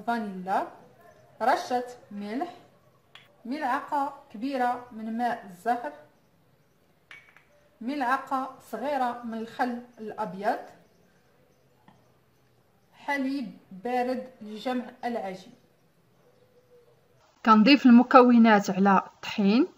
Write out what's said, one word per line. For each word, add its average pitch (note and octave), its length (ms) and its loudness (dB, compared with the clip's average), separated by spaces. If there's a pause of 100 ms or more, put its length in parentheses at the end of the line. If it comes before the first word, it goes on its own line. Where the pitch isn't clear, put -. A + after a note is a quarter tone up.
فانيلا، G#3 600 -4 (760)
رشة B3 440 -2 (260)
ملح، G#3 420 -10 (920)
ملعقة C#4 680 -4 (200)
كبيرة B3 580 -4
من A3 260 -10
ماء A#3+ 280 -4
الزهر، A#3+ 480 -6 (1900)
ملعقة C4 800 -4
صغيرة A#3+ 640 -6
من A3+ 140 -10
الخل A#3+ 440 -6 (180)
الأبيض، G#3 600 -6 (2250)
حليب C4+ 640 -6 (140)
بارد B3 580 -4 (120)
لجمع G#3+ 440 -8 (200)
العجين. F#3+ 480 -10 (1900)
كنضيف A3 400 6
المكونات A#3+ 840 8
على F#3+ 280 2
الطحين A3 680 0 (100)